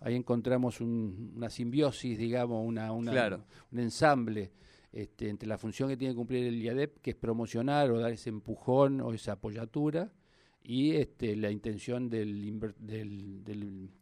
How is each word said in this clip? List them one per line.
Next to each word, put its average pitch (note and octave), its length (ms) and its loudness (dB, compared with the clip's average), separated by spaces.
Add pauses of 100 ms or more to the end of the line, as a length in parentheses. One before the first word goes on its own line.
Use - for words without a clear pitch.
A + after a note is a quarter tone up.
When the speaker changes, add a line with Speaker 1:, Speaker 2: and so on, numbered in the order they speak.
Speaker 1:
Ahí A#2+ 160 -2
encontramos B2 640 2
un, A2 540 -2
una A#2 120 -6
simbiosis, B2 680 0
digamos, A#2 480 0
una, A2 260 -2
una, A#2 200 -4
Speaker 2:
Claro. A2 320 2 (280)
Speaker 1:
un A#2 80 -4
ensamble, A2+ 720 4 (400)
este, G#2+ 360 -8
entre G#2 200 -6
la G#2+ 100 -2
función A#2 300 -4
que C3+ 80 -2
tiene C3 160 -2
que A#2+ 40 -4
cumplir B2 300 0
el A#2 140 0
iadep, C3 400 -2
que B2 100 -4
es - 60 -6
promocionar A#2 720 2
o A#2 80 4
dar A#2 140 2
ese A2+ 180 -8
empujón C3 720 4
o A#2+ 140 -2
esa G#2+ 180 -4
apoyatura, D3 800 -2 (500)
y, C3+ 340 2
este, A#2+ 380 0
la G#2+ 160 0
intención A#2 600 -2
del G#2 340 -2
inver-, G#2 320 -4
del, G2+ 640 -8
del, G2+ 480 -8 (120)